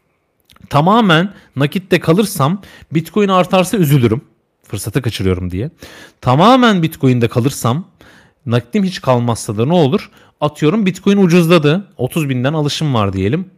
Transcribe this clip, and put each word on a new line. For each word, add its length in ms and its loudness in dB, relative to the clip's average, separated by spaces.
Tamamen 640 2
nakitte 440 -2
kalırsam 640 0
Bitcoin 360 -2
artarsa 480 0
üzülürüm. 440 2
Fırsatı 400 -8
kaçırıyorum 480 -4
diye. 200 -8
Tamamen 640 4
Bitcoin'de 460 0
kalırsam, 560 -2
nakitim 380 -2
hiç 160 -6
kalmazsa 580 -2
da 80 0
ne 80 0
olur? 360 0
Atıyorum 460 0
Bitcoin 300 0
ucuzladı. 800 2
Otuz 320 -4
binden 240 -2
alışım 420 -2
var 180 0
diyelim. 320 -2